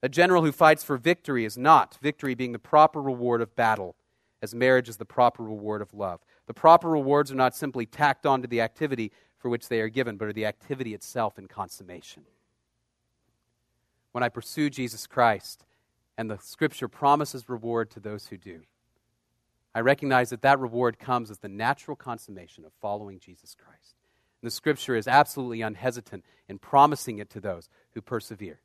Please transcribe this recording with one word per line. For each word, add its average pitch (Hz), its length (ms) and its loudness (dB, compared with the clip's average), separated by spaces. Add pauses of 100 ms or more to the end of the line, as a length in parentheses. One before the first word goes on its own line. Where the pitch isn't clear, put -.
A 127 60 -2
general 175 340 4
who 151 100 2
fights 156 300 6
for 143 140 -4
victory 127 480 -2
is 107 140 -8
not, 135 420 6
victory 139 340 -4
being 123 180 -6
the 117 60 -10
proper 156 440 4
reward 120 400 -2
of 107 120 -8
battle, 107 400 -2 (460)
as 107 140 -10
marriage 127 340 2
is 113 80 -16
the 113 80 -14
proper 120 380 0
reward 107 400 -8
of 101 100 -14
love. 98 320 -8 (220)
The - 80 -14
proper 170 340 6
rewards 143 420 2
are 135 60 -8
not 127 180 2
simply 131 300 -6
tacked 139 400 -2
on 135 160 2
to 123 80 -10
the 117 140 -2
activity 117 500 -6 (240)
for 123 140 -8
which 117 180 -6
they 113 140 -2
are 110 80 -4
given, 120 260 -4
but 107 120 -8
are 104 40 -8
the 107 140 -6
activity 117 480 -8
itself 110 440 -6
in 95 80 -20
consummation. 90 760 -16 (1900)
When 123 120 -2
I 120 60 0
pursue 147 400 -4
Jesus 120 360 -8
Christ, - 600 0 (500)
and 110 140 -8
the 104 80 -10
Scripture - 500 -6
promises 143 640 0
reward 113 400 -4
to 110 100 -20
those 104 280 -14
who 98 100 -18
do, 85 240 -20 (1120)
I 113 60 -4
recognize 131 500 2
that 120 120 -12
that 139 160 4
reward 120 400 -2
comes 120 320 -4
as 101 80 -16
the 104 100 -16
natural 117 460 -6
consummation 98 680 -16
of 78 160 -20
following 101 400 -10
Jesus - 340 -20
Christ. - 400 -20 (460)
And 120 60 -14
the 117 80 -10
Scripture 135 420 -4
is 107 100 -4
absolutely 127 560 2
unhesitant 113 640 -8 (240)
in 98 100 -14
promising 139 600 2
it 101 120 -14
to 107 100 -16
those 90 280 -10 (240)
who 113 80 -12
persevere. 101 640 -12